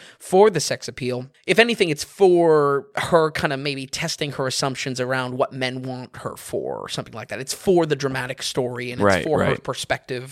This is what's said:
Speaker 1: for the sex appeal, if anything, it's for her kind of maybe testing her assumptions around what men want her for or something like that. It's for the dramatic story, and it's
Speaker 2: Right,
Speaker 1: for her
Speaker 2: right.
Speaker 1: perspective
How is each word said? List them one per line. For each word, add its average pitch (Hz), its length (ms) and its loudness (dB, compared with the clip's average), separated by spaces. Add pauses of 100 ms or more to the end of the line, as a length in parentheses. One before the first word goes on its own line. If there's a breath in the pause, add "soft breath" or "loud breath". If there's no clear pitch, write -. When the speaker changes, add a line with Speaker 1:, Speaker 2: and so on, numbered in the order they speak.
(180 loud breath)
Speaker 1:
for 202 320 6
the 165 100 -2
sex - 260 -4
appeal, 123 440 -6 (160 soft breath)
if 190 120 2
anything, 220 300 4
it's 147 160 -4
for 160 920 4
her 160 340 4
kind 147 240 -2
of 135 40 -4
maybe 135 280 -6
testing 156 460 -6
her 135 140 -4
assumptions 131 540 -4
around 127 380 -4
what 131 160 0
men 131 260 -4
want 127 380 -10
her - 180 -10
for 65 400 -6
or 50 140 -10
something 120 240 -10
like 107 140 -12
that. 107 120 -8
It's 135 140 -8
for 175 320 4
the 151 100 0
dramatic 131 460 -6
story, 123 500 -4
and 123 80 -6
it's 104 40 2
Speaker 2:
Right, 95 200 4
Speaker 1:
for - 180 2
her - 100 2
Speaker 2:
right. - 120 -6
Speaker 1:
perspective 127 680 -6